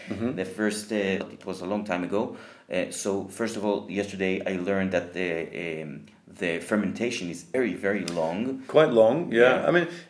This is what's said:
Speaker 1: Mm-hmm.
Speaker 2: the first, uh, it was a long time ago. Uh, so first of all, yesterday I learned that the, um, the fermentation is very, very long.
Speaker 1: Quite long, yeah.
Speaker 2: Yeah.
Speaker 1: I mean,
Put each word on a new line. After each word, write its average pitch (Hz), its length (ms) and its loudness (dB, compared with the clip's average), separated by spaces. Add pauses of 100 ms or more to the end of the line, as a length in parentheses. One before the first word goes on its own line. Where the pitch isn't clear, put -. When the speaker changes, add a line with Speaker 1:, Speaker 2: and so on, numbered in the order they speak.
Speaker 1:
Mm-hmm. 104 280 -4
Speaker 2:
the 95 100 -2
first, 104 460 -2
uh, - 40 -2
it 95 480 -2
was 92 160 -8
a 90 60 -8
long 101 180 -2
time 90 200 -2
ago. 101 340 -2 (340)
Uh, 90 180 -2
so 98 340 -2
first 110 320 -4
of 104 100 -4
all, 101 240 0
yesterday 95 560 0
I 95 100 -2
learned 95 360 0
that 87 200 0
the, 82 680 -4
um, 73 240 -12 (280)
the 85 260 -2
fermentation 104 680 -2
is 82 140 -8
very, 120 320 -2
very 98 320 -2
long. 87 600 -2
Speaker 1:
Quite 151 240 6
long, 117 400 6
yeah. 120 300 8
Speaker 2:
Yeah. 151 80 2
Speaker 1:
I - 20 6
mean, 170 160 4 (240)